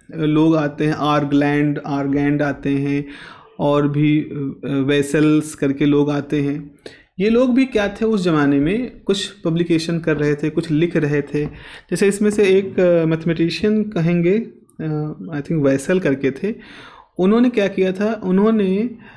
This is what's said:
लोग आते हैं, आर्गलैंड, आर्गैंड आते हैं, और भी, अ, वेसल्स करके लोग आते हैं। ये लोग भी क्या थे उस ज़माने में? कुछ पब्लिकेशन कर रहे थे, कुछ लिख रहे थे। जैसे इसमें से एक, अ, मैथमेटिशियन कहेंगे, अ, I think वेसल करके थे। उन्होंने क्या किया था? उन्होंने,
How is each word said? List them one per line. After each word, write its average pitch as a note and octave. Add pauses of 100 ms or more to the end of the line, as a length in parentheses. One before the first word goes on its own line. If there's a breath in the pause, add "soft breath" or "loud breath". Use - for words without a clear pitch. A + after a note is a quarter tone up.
(160)
लोग D#3
आते D3
हैं, D3+
आर्गलैंड, C#3+
आर्गैंड C#3+
आते C#3
हैं, C#3+ (520 loud breath)
और C#3+
भी, D3+
अ, C#3
वेसल्स C#3+
करके C#3
लोग D3
आते C#3+
हैं। C#3+ (460 loud breath)
ये G#3
लोग A#3+
भी C4
क्या G#3
थे G3+
उस A3
ज़माने D3
में? G3+
कुछ -
पब्लिकेशन E3+
कर D#3+
रहे D3
थे, D3+
कुछ D#3+
लिख E3
रहे D3
थे। D3 (440 loud breath)
जैसे G3
इसमें G#3
से G#3
एक, F#3+
अ, E3+
मैथमेटिशियन E3
कहेंगे, F3 (420)
अ, D3+ (180)
I C#3+
think D#3
वेसल C#3
करके C#3
थे। G#3 (640 loud breath)
उन्होंने A3+
क्या G3+
किया F#3+
था? G#3
उन्होंने, G3+ (260 loud breath)